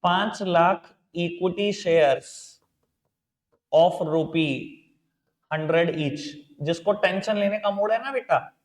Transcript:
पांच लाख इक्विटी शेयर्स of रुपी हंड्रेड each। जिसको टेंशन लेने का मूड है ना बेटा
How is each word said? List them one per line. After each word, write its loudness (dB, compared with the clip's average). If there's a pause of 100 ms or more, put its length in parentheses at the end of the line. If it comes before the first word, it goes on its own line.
पांच -2
लाख 2 (200)
इक्विटी -2
शेयर्स 0 (1160)
of 4
रुपी 0 (1000)
हंड्रेड 2
each। -4 (420)
जिसको -2
टेंशन 0
लेने 0
का -2
मूड 0
है -2
ना -8
बेटा -4